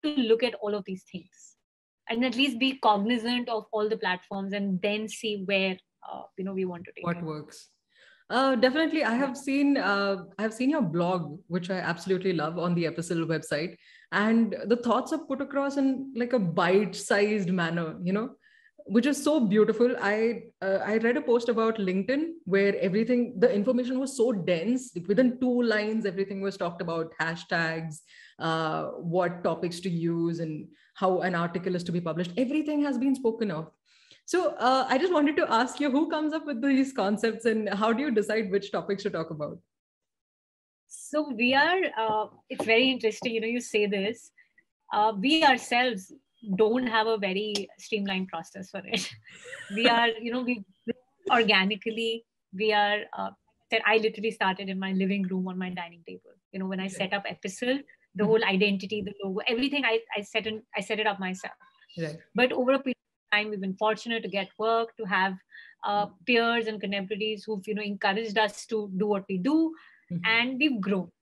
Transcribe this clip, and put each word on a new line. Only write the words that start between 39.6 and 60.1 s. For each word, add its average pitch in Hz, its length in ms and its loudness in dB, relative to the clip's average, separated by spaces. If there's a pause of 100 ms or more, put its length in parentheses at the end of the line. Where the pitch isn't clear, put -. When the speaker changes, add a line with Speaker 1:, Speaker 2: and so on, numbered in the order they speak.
Speaker 1:
So 294 460 -4
we 247 220 2
are, 320 240 4 (200)
uh, 214 280 0 (220)
it's - 160 -6
very 233 260 4
interesting, 226 440 -2
you 226 60 0
know, 220 60 -4
you 240 140 -2
say 208 260 0
this, 202 440 -4 (600)
uh, 214 260 4
we 311 260 4
ourselves 240 680 2 (440)
don't 226 300 2
have 220 200 2
a 226 120 2
very 202 500 -4 (100)
streamlined 196 500 -4
process 185 420 -12
for 196 140 -10
it. - 240 -4 (340)
<laughs> - 320 -14
We 233 140 2
are, 233 200 4
you 226 240 -4
know, 254 100 -2
we 240 120 -2 (300)
grew 226 100 -4 (360)
organically. 226 920 2 (280)
We 214 200 0
are, 208 300 2 (140)
uh, 196 140 -6 (400)
that 220 160 0
I 220 120 4
literally 220 340 -2
started 202 360 -2
in 190 120 -4
my 190 120 -2
living 190 360 2
room 185 180 -2
on 185 120 -6
my 180 120 -4
dining 170 380 -12
table. 185 240 -18 (180)
You 190 80 -10
know, 190 80 -4
when 190 140 -4
I 190 60 -4
Speaker 2:
Okay. 190 80 -8
Speaker 1:
set 190 180 -4
up 196 160 -4
Epistle, 247 500 -4 (380)
the 208 80 0
Speaker 2:
Mm-hmm. - 60 2
Speaker 1:
whole 220 140 4
identity, 196 580 0
the 196 100 -8 (100)
logo, 196 240 -4
everything 254 380 0
I, 226 160 2 (160)